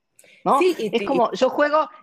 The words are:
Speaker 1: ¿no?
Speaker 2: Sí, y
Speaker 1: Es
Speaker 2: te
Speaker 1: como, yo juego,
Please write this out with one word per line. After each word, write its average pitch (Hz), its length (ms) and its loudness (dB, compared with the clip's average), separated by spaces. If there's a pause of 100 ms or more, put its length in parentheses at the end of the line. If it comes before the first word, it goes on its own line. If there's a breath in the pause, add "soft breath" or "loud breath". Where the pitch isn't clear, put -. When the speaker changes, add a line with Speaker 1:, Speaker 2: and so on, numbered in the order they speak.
(460 loud breath)
Speaker 1:
¿no? 277 220 2
Speaker 2:
Sí, 339 120 0
y 214 120 -6
Speaker 1:
Es 214 120 -2
Speaker 2:
te - 0 -
Speaker 1:
como, - 300 0
yo 247 160 0
juego, 294 400 0 (140 loud breath)